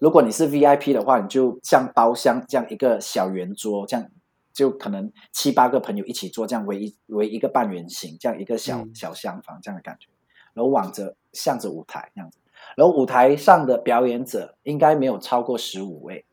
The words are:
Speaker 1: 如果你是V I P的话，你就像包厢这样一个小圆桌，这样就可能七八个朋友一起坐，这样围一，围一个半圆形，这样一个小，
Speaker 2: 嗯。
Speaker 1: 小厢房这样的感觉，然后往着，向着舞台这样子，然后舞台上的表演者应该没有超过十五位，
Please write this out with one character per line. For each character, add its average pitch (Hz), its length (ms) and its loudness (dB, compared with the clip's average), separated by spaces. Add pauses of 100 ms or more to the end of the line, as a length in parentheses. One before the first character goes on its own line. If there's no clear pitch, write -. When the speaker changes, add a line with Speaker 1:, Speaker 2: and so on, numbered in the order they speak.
Speaker 1:
如 151 100 4
果 160 120 8
你 113 80 0
是 160 160 0
V 143 180 2
I 143 120 8
P 143 160 0
的 117 100 0
话， 123 180 2
你 98 80 -4
就 127 340 0
像 127 320 2
包 117 200 4
厢 123 340 0
这 139 100 -2
样 117 120 -2
一 110 60 -10
个 117 240 0
小 95 300 -4
圆 92 240 -6
桌， 101 320 -6
这 127 100 -4
样 113 100 -8 (460)
就 135 180 2
可 - 200 -8
能 101 220 -8 (200)
七 - 200 -2
八 127 160 6
个 127 100 0
朋 110 180 -6
友 101 80 -8
一 - 80 -10
起 92 160 -10
坐， 110 180 -6
这 120 100 -6
样 104 100 -8
围 101 140 -6
一， 107 160 -10 (100)
围 107 220 -2
一 110 100 -8
个 127 100 -2
半 117 220 -2
圆 87 180 -10
形， 82 300 -14
这 - 100 -6
样 110 100 -6
一 98 60 -12
个 113 140 -4
小， 123 200 -8
Speaker 2:
嗯。 113 160 -14
Speaker 1:
小 90 200 -14
厢 95 280 -12
房 - 200 -20
这 - 80 -14
样 98 60 -12
的 - 60 -18
感 - 180 -18
觉， - 80 -20 (460)
然 117 100 -2
后 131 60 2
往 98 220 0
着， - 220 -12 (180)
向 135 260 -2
着 110 120 -8
舞 80 160 -12
台 - 280 -16
这 - 60 -14
样 - 100 -16
子， - 80 -20 (380)
然 147 100 8
后 180 60 6
舞 139 140 2
台 127 300 6
上 160 280 6
的 127 140 2
表 123 280 2
演 123 180 -4
者 98 400 -10
应 151 120 -6
该 156 200 6
没 135 100 0
有 113 120 -2
超 123 220 -2
过 123 160 -2
十 95 260 -10
五 98 200 -12
位， 85 300 -16